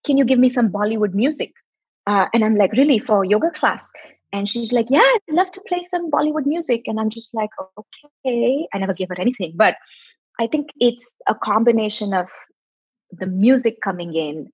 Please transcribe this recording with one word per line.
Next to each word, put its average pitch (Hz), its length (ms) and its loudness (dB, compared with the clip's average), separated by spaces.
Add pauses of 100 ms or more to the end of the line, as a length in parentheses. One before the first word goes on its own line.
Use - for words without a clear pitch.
"Can 277 140 2
you 277 60 4
give 247 140 2
me 247 120 6
some 247 180 2
Bollywood 208 460 -2
music?" 262 380 -2 (540)
Uh, 202 280 2
and 220 100 4
I'm 214 120 2
like, 196 160 4
"Really, 277 260 4
for 202 260 0
yoga 214 260 2
class?" - 380 -4 (440)
And 202 160 -4
she's 233 240 -6
like, 233 180 0
"Yeah, 277 100 4
I'd 523 200 4 (140)
love 370 180 0
to - 160 -16
play 359 220 -4
some 339 200 -4
Bollywood 294 340 0
music." 285 420 -2
And 220 140 -4
I'm 214 80 -2
just 226 260 -12
like, 214 160 -4 (280)
"Okay." 254 960 -4
I 202 40 -2
never 190 160 -2
gave 180 140 -6
her 180 120 -8
anything. 196 340 -2
But 185 220 2 (640)
I 233 100 -2
think 294 200 -4 (120)
it's 240 300 0 (180)
a 214 60 2
combination 220 800 0
of 180 140 -2 (880)
the 175 140 -10
music 226 560 2
coming 175 320 -6
in 156 400 -4